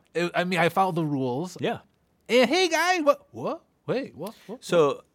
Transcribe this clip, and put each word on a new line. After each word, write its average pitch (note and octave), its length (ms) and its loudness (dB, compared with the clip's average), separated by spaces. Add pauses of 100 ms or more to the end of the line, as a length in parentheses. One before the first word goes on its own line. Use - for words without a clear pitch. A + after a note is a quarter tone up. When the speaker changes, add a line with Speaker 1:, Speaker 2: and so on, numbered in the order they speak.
(140)
Speaker 1:
It, E3+ 220 -2
I F3 100 2
mean, F3+ 140 0
I E3 100 4
followed F#3 260 0
the E3 100 0
rules. C#3 540 -4
Speaker 2:
Yeah. F3+ 200 -2 (500)
Speaker 1:
And B3 200 4
hey, F4+ 200 2
guy, E4+ 320 2
what? D4 300 0
What? G#3+ 320 -8 (240)
Wait, A3+ 280 -6
what? F#3+ 180 -12 (140)
What? A#3 160 -16
Speaker 2:
So, D3+ 400 2 (120)